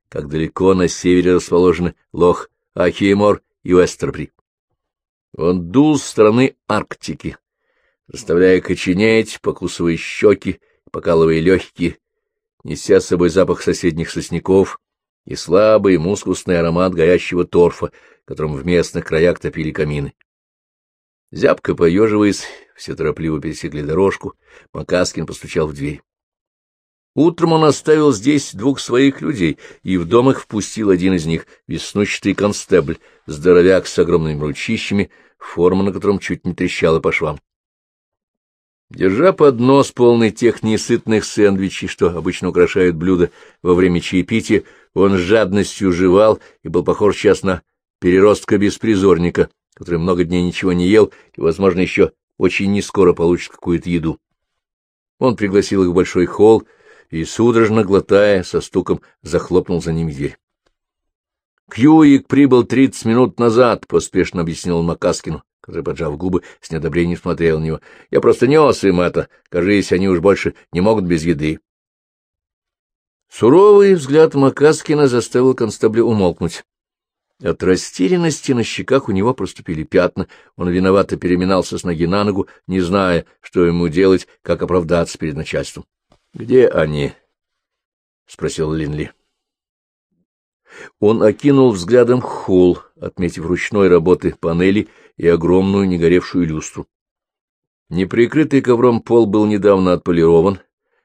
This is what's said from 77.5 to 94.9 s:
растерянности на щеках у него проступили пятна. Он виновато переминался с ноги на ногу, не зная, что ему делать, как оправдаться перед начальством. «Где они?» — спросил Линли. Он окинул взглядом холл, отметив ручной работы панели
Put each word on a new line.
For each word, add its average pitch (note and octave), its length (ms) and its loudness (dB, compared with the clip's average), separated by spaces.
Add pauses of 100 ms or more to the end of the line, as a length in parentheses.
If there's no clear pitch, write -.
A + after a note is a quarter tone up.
растерянности E3 920 0
на A#2+ 100 0
щеках - 460 -4
у - 20 -4
него G2+ 220 0
проступили F2+ 500 -10
пятна. F2+ 440 -2 (280)
Он F2+ 140 -4
виновато F#2 480 2
переминался F2+ 600 -2
с - 60 -12
ноги E2+ 240 -2
на G2+ 160 0
ногу, G2+ 240 -4 (180)
не F#2 140 -2
зная, F2+ 460 0 (160)
что - 240 0
ему E2+ 240 0
делать, F#2 380 2 (140)
как E2+ 200 -6
оправдаться F2 560 -2
перед D#2 180 -8
начальством. D2 500 -10 (480)
«Где A#2+ 340 4
они?» — D2+ 460 -2 (1120)
спросил D#2 460 -6
Линли. D2+ 400 -6 (1900)
Он G#2 240 2
окинул C3 480 2
взглядом A#2 500 2
холл, F2+ 580 0 (200)
отметив E2+ 460 -8
ручной F#2 440 -2
работы F2 500 2
панели F#2 500 0 (280)